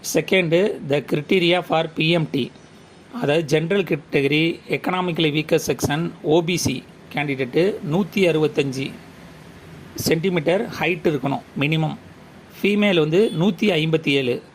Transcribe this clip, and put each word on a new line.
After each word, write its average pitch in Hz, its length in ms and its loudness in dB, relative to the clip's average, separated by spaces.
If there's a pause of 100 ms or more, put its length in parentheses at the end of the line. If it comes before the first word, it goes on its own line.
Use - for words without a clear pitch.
(140)
செகண்டு, 175 760 0
the 147 120 0
criteria 175 580 2
for 165 340 -2
பி 156 160 0
எம் 165 200 2
டி, 135 200 -2 (720)
அதாவது 156 380 2
ஜெனரல் 170 380 0 (140)
கேட்டகரி, 151 560 2
எக்கனாமிக்கலி 165 640 -2
வீக்கர் 156 340 0
செக்ஷன், 147 440 -2 (120)
ஓ 160 200 4
பி 170 140 -2
சி 135 280 -4 (300)
கேண்டிடேட்டு 139 600 0 (180)
நூத்தி 190 220 -2
அறுபத்தஞ்சு 151 760 0 (1040)
சென்டிமீட்டர் 175 760 0 (120)
ஹைட் 170 240 -2
இருக்கணும் 139 360 -2 (200)
மினிமம். 156 360 -2 (680)
ஃபீமேல் 202 360 2
வந்து 165 400 2
நூத்தி 175 240 0
ஐம்பத்தி 160 460 2
ஏழு 135 340 0 (120)